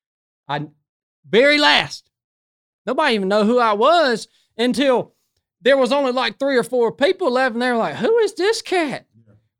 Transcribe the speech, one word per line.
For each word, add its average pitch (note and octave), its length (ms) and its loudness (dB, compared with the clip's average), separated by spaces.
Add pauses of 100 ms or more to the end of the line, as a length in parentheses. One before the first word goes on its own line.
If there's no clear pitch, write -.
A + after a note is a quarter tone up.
(480)
I D3 200 -6 (600)
very C#4 300 4
last. - 500 0 (760)
Nobody C4 280 -2
even G3 140 -2
know G#3 160 2
who A#3+ 140 2
I A3+ 160 2
was C4 520 0 (300)
until B3 560 0 (480)
there B3+ 160 4
was B3 160 0
only, C#4 200 0
like, A#3+ 260 -4
three C#4 180 -2
or A#3 80 2
four A#3+ 260 0
people E4 400 -2
left, B3+ 220 0
and A#3 80 -6
they B3+ 100 0
were A#3+ 60 -2
like, F3+ 200 -4
"Who B3 240 0
is G#4 140 -2
this A4 280 -2
cat? D#4 440 -4 (540)